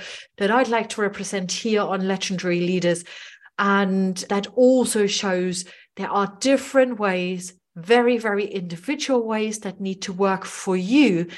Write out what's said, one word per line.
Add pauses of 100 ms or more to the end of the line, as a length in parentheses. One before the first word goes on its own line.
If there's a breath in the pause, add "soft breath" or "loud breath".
(380 loud breath)
that
I'd
like
to
represent
here
on
Legendary
Leaders." (560 loud breath)
And (120)
that
also
shows (320 loud breath)
there
are
different
ways, (220)
very,
very
individual
ways
that
need
to
work
for
you (100)